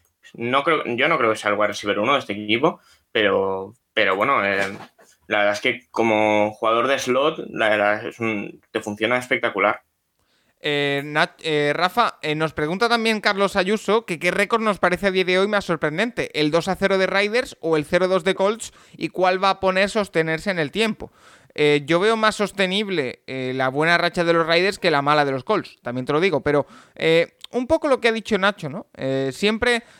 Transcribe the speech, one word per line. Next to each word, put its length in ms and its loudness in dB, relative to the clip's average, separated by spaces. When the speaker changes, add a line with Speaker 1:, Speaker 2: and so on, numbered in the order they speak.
Speaker 1:
No 280 -2
creo, 200 0
yo 120 2
no 80 2
creo 140 2
que 60 0
sea 140 -2
el 80 0
wide 100 2
receiver 300 -4
uno 160 0
de 40 2
este 140 -8
equipo, 480 0
pero, 600 0
pero 220 2
bueno, 280 2
eh, 140 0
la 120 0
verdad 160 2
es 60 -8
que 300 -4
como 600 2
jugador 380 0
de 100 0
slot, 520 -2
la 200 0
verdad 360 0
es 140 -10
un, 400 -6
te 100 -4
funciona 360 -2
espectacular. 640 -2
Speaker 2:
Eh, 440 -2
Nat-, 380 -2
eh, 320 0
Rafa, 460 -2
eh, 140 -2
nos 180 -2
pregunta 380 -2
también 300 0
Carlos 360 0
Ayuso 480 0
que 140 -6
qué 120 0
récord 320 0
nos 160 -2
parece 280 0
a 40 2
día 140 0
de 140 2
hoy 100 2
más 160 0
sorprendente, 760 -2
el 120 2
dos 180 0
a 80 -2
cero 220 2
de 80 2
Raiders 540 -2
o 160 0
el 100 0
cero 220 2
dos 160 2
de 100 0
Colts, 380 -2
y 120 -6
cuál 340 0
va 80 4
a 100 -2
poner 280 2
sostenerse 600 -2
en 80 -4
el 120 -2
tiempo. 400 -4
Eh, 300 4
yo 140 2
veo 160 2
más 180 2
sostenible, 920 -2
eh, 260 -6
la 140 0
buena 280 2
racha 280 0
de 80 4
los 120 4
Raiders 360 2
que 100 2
la 120 2
mala 220 4
de 60 0
los 140 -4
Colts, 380 -2
también 220 -6
te 80 -2
lo 60 4
digo, 220 2
pero, 260 2
eh, 380 2
un 160 -2
poco 180 2
lo 140 2
que 80 2
ha 40 2
dicho 240 -2
Nacho, 320 -2
¿no? 280 -12
Eh, 360 -2
siempre, 520 0